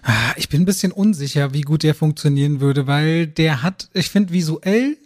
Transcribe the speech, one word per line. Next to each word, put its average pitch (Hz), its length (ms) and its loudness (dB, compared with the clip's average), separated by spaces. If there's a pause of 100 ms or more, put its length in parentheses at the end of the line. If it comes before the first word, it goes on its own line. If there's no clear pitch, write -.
Ah, 113 340 0
ich - 120 -8
bin 143 120 0
ein 185 40 2
bisschen 190 260 0
unsicher, 143 600 0
wie 147 80 -2
gut 147 220 -2
der 151 120 2
funktionieren 147 640 0
würde, 139 260 0
weil 156 400 0
der 151 360 0
hat, - 300 -6
ich 180 160 -2
find 202 220 0
visuell, 185 640 0 (100)